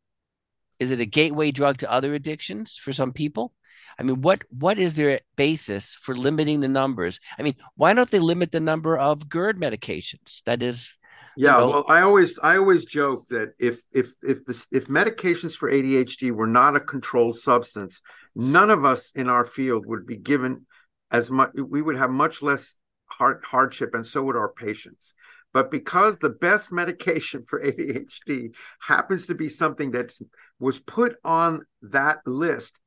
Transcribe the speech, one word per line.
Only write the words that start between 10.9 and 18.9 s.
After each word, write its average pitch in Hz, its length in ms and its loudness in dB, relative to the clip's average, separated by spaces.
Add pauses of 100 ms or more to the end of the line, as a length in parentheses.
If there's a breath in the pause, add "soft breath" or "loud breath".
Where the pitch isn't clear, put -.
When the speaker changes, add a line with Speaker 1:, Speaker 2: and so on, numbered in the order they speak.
Speaker 1:
you 131 120 2
Speaker 2:
Yeah, 135 120 8
Speaker 1:
know 123 120 6
Speaker 2:
well, 143 180 2
I 165 140 8
always, 196 400 6
I 170 160 4
always 190 260 4
joke 143 440 -2
that 110 300 -4
if, 117 220 0 (120)
if, 127 200 0 (100)
if 135 220 -2
this, - 260 -8
if 131 180 -2
medications 175 640 -2
for - 160 -4
A 139 100 4
D 135 160 2
H 127 220 0
D 127 120 -2
were 110 160 -2
not 127 300 6
a 139 40 2
controlled 120 560 -2
substance, 117 680 -2 (320 loud breath)
none 156 360 4
of 165 140 4
us 131 280 2